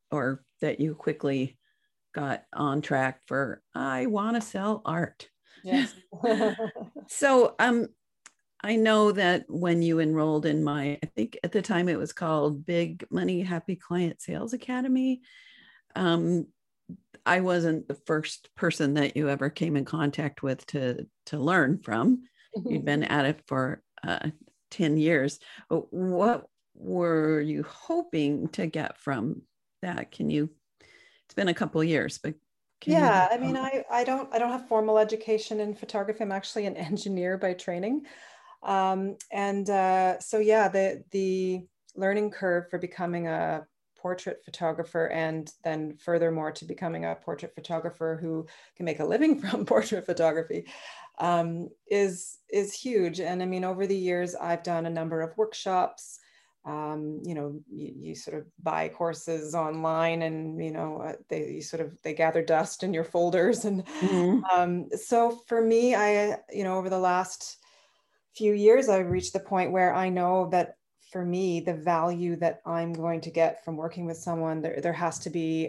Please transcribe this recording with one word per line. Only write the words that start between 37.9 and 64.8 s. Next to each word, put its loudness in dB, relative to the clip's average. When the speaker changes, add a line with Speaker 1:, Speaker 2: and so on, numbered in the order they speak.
Speaker 2:
Um, 0
and, -2
uh, 4
so -2
yeah, 6
the, 0
the -2
learning 0
curve -2
for -4
becoming -4
a -2
portrait -6
photographer, -2
and -4
then -4
furthermore 0
to -12
becoming -6
a -4
portrait -10
photographer -6
who -4
can -8
make -2
a -2
living 4
<laughs> -
from -2
portrait 2
photography, 0
um, 0
is, 0
is 0
huge. 0
And -2
I -2
mean, -2
over -2
the 0
years, -2
I've -2
done -2
a -4
number -4
of -6
workshops. -2
Um, -8
you -6
know, -8
you, -12
you -12
sort -12
of -12
buy 0
courses -6
online 0
and, -4
you -4
know, -6
uh, -8
they, -6
you -10
sort -8
of, -8
they -6
gather 2
dust 0
in 0
your 0
folders. 2
And, -2
Speaker 1:
Mm-hmm. 4
Speaker 2:
um, 2